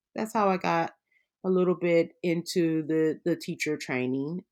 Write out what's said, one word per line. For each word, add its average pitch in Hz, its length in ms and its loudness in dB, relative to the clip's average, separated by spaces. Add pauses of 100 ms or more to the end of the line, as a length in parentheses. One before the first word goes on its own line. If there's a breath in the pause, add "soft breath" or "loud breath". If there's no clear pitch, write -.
(160)
that's 220 160 -4
how 208 160 2
I 190 80 4
got 170 360 0 (540)
a 185 40 0
little 185 260 2
bit 170 380 2 (100)
into 165 640 0
the, 160 380 2
the 170 100 0
teacher 156 400 -6
training. 135 760 -4